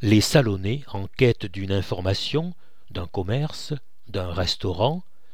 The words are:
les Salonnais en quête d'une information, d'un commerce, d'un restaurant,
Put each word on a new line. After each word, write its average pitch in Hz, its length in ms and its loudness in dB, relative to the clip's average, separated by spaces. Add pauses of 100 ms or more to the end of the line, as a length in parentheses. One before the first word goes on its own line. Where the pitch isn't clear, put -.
les 107 180 8
Salonnais 110 680 2
en 98 180 -6
quête 117 400 4
d'une 95 260 -4
information, 98 840 0 (360)
d'un 87 160 -6
commerce, 113 680 -2 (360)
d'un 92 240 -4
restaurant, 95 720 0 (300)